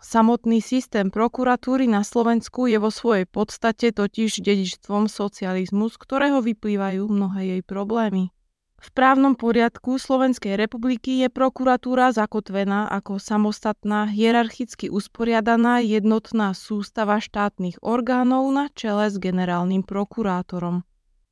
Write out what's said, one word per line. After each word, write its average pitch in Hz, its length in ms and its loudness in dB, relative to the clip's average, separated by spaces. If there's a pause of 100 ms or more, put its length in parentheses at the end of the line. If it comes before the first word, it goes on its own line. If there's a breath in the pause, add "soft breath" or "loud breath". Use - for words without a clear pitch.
Samotný 226 560 2
systém 208 560 -2
prokuratúry 254 720 0
na 208 160 2
Slovensku 233 640 0
je 220 160 2
vo 214 80 0
svojej 208 400 0
podstate 226 640 -2
totiž 208 480 -2
dedičstvom 202 640 -2
socializmu, 202 800 -4
z 226 160 -8
ktorého 277 400 0
vyplývajú 202 640 -2
mnohé 196 480 -2
jej 185 80 -4
problémy. 202 720 -2 (420)
V - 160 -20
právnom 269 400 6
poriadku 233 640 0
Slovenskej 254 560 0
republiky 247 720 -2
je 247 80 0
prokuratúra 254 800 2
zakotvená 208 800 -2
ako 196 240 -6
samostatná, 208 880 -2
hierarchicky 220 880 0
usporiadaná 233 880 2
jednotná 214 720 0
sústava 208 640 -4
štátnych 202 640 -4
orgánov 247 720 0
na 285 240 -2
čele 214 320 0
s 202 80 -4
generálnym 180 640 0
prokurátorom. 185 1040 -4 (480)